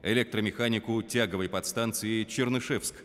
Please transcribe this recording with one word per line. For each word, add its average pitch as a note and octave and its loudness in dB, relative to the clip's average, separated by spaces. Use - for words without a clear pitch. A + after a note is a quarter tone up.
электромеханику A2+ 0
тяговой G2 2
подстанции A2 -2
«Чернышевск» B2 0